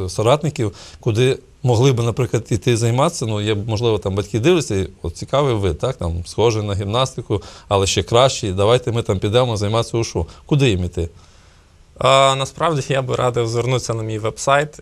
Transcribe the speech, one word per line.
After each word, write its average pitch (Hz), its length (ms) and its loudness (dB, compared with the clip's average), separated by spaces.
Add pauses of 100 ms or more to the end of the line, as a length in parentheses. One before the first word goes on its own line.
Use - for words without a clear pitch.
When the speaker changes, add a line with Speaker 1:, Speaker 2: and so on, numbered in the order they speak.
Speaker 1:
соратників, 127 680 0 (240)
куди 127 380 0 (260)
могли 123 280 4
би, 117 120 0
наприклад, 117 460 -2
іти 120 280 0
займатися, 123 480 0
ну, 107 160 -4
є, 107 140 0
можливо, 110 420 0
там 95 180 -4
батьки 104 240 -2
дивляться, 139 360 2
і 95 120 0 (140)
от - 160 -8
цікавий 139 360 0
вид, 98 260 0
так, 131 160 -2
там, 85 300 -4
схожий 110 380 0
на 104 120 -4
гімнастику, 107 680 -2 (260)
але 98 200 2
ще - 160 0
кращий, 120 480 2
давайте 110 400 2
ми 117 100 0
там 104 180 -2
підемо 113 380 0
займатися 104 400 -2
ушу. 110 280 -2 (200)
Куди 139 240 2
їм 90 160 0
іти? 85 240 -4 (880)
Speaker 2:
А, 135 380 4
насправді, 139 480 -2 (100)
я 135 80 2
би 127 140 -4
радив 120 320 0
звернутися 120 460 -2
на 113 100 -4
мій 110 160 -6
вебсайт 139 640 -2